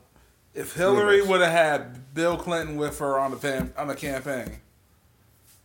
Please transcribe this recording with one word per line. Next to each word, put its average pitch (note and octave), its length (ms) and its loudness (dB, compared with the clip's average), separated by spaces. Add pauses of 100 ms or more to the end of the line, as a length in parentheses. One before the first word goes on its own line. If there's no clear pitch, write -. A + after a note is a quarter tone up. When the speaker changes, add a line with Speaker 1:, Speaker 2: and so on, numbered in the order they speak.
(540)
Speaker 1:
if - 220 -10
Hillary G3+ 420 4
Speaker 2:
Rumors. G3+ 100 4
Speaker 1:
would F#3 140 4
have E3+ 100 4
had C#3 640 0
Bill E3 240 0
Clinton D#3+ 400 -4
with D3 220 -4
her C#3 200 0
on C3+ 120 0
the B2 60 -8
fam-, C3 400 -4
on D3 100 -6
the C3+ 80 -6
campaign, C3 640 -6 (1040)